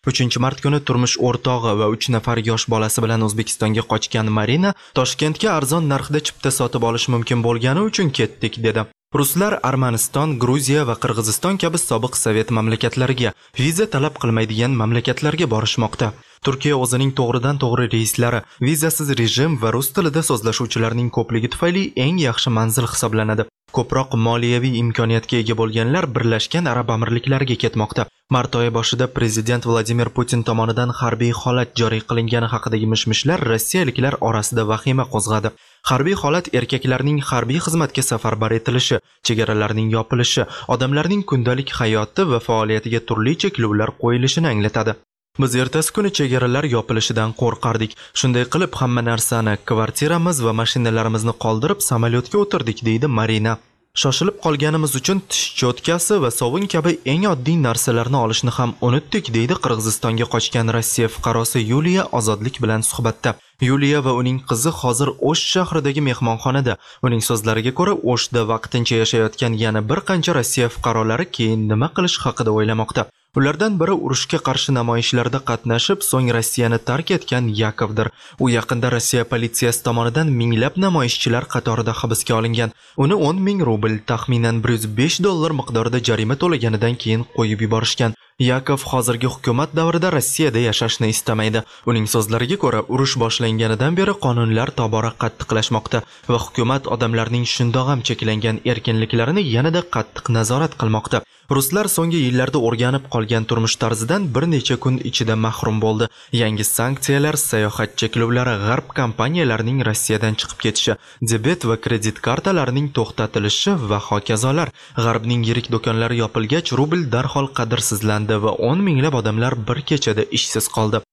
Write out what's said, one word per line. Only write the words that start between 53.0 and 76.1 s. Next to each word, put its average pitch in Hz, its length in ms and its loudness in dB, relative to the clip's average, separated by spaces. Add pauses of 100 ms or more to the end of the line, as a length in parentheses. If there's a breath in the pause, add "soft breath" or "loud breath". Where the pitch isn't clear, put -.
Marina. 110 460 2 (480)
"Shoshilib 170 440 0
qolganimiz 151 540 0
uchun 190 180 0 (120)
tish - 160 -2 (140)
cho'tkasi 165 640 0
va 120 60 2 (100)
sovun 143 340 0
kabi 165 180 2 (220)
eng 180 100 2 (100)
oddiy 143 240 0 (100)
narsalarni 117 580 0
olishni 110 320 0
ham 120 140 0 (160)
unutdik", 147 380 0 (120)
deydi 123 160 2 (100)
Qirg'izistonga 113 720 0
qochgan 113 420 0
Rossiya 113 380 0
fuqarosi 113 460 0 (120)
Yuliya 170 320 2 (140)
Ozodlik 110 460 -2
bilan 110 260 2
suhbatda. 113 420 -2 (380 soft breath)
Yuliya 143 360 2
va 131 160 2
uning 131 180 0 (100)
qizi 143 220 0 (100)
hozir 131 280 0 (200)
O'sh 165 140 0 (100)
shahridagi 156 540 0
mehmonxonada. 123 640 0 (320 loud breath)
Uning 117 240 2
so'zlariga 110 500 0
ko'ra, 196 140 2 (180)
O'shda 120 300 0 (100)
vaqtincha 117 500 -2
yashayotgan 113 520 0 (100)
yana 107 260 0
bir 165 180 0
qancha 180 300 0
Rossiya 120 380 0
fuqarolari 113 500 0 (100)
keyin 110 260 0 (100)
nima 113 240 2
qilish 180 280 0
haqida 117 340 -2
o'ylamoqda. 110 460 0 (360 soft breath)
Ulardan 156 400 0
biri 175 140 2 (120)
urushga 135 420 -2
qarshi 135 300 -2
namoyishlarda 120 640 0 (100)
qatnashib, 120 500 0 (100)
so'ng 127 280 2